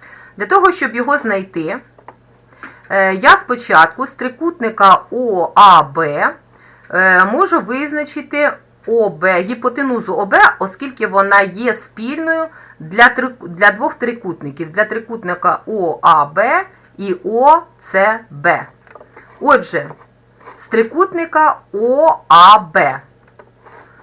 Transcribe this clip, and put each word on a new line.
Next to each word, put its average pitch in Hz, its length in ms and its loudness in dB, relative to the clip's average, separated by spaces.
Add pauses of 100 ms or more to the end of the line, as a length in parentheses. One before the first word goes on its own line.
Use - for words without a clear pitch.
(360)
Для 196 100 -6
того, 370 260 4
щоб 233 220 -6
його 247 240 -2
знайти, 190 640 -6 (1080)
е, 190 260 0
я 269 220 4
спочатку 240 720 0
з - 60 -16
трикутника 233 960 0
О 226 440 -2
А 185 280 8
Б, 156 480 -4 (600)
е, 185 340 2
можу 302 360 0
визначити 294 920 -4 (340)
О 220 240 0
Б, 175 300 0
гіпотенузу 233 760 -4
О 160 120 -4
Б, 277 140 2 (180)
оскільки 226 480 -8
вона 196 340 2
є 202 340 -4
спільною 320 720 -6 (320)
для 202 300 2
трик-, 247 400 -6
для 180 220 0
двох 247 240 -4
трикутників, 165 760 -8
для 208 120 -2
трикутника 214 840 -6
О 190 360 -4
А 156 220 4
Б 233 420 -2 (300)
і 190 280 -6
О 262 340 4 (200)
Ц 214 420 -2 (100)
Б. 147 360 -4 (720)
Отже, 175 500 -2 (680)
з - 100 -18
трикутника 311 920 0 (120)
О 254 440 0 (120)
А 190 300 8
Б. 160 420 -2 (1040)